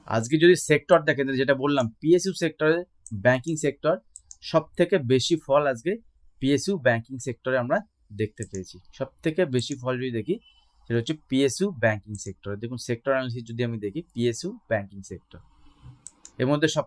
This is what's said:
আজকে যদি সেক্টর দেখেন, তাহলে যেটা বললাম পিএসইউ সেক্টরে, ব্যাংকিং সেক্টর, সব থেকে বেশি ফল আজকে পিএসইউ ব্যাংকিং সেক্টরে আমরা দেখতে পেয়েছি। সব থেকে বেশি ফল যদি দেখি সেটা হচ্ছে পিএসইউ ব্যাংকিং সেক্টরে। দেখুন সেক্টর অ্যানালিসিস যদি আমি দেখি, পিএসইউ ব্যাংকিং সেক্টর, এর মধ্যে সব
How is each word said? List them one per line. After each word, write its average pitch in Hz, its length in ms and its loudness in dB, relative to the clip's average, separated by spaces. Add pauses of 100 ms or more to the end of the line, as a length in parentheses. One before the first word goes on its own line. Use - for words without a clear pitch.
আজকে 117 360 0
যদি 175 140 8
সেক্টর 156 420 4 (100)
দেখেন, 139 180 2
তাহলে 135 120 -2
যেটা 135 160 4
বললাম 135 320 2 (140)
পিএসইউ 175 320 4
সেক্টরে, 165 520 0 (300)
ব্যাংকিং 127 420 0
সেক্টর, 151 380 0 (460)
সব 156 240 0 (120)
থেকে 175 220 2
বেশি 131 380 2 (100)
ফল 143 200 2
আজকে 131 260 -2 (480)
পিএসইউ 139 380 0
ব্যাংকিং 120 400 0
সেক্টরে 127 400 -4
আমরা 127 200 0 (340)
দেখতে 104 380 -6
পেয়েছি। 92 260 -10 (160)
সব 131 140 -8 (160)
থেকে 165 220 0
বেশি 127 360 -2
ফল 127 200 -4
যদি 127 100 -4
দেখি 113 240 -4 (500)
সেটা 117 140 0
হচ্ছে 135 160 -2 (140)
পিএসইউ 139 420 2
ব্যাংকিং 107 440 -2
সেক্টরে। 101 420 -10
দেখুন 117 200 -8
সেক্টর 120 340 -4
অ্যানালিসিস 127 400 -2
যদি 117 140 -4
আমি 117 140 -4
দেখি, 104 220 -6 (120)
পিএসইউ 120 380 -2 (180)
ব্যাংকিং 101 340 -4
সেক্টর, - 360 -16 (1000)
এর 127 80 0
মধ্যে 147 220 2
সব - 180 -2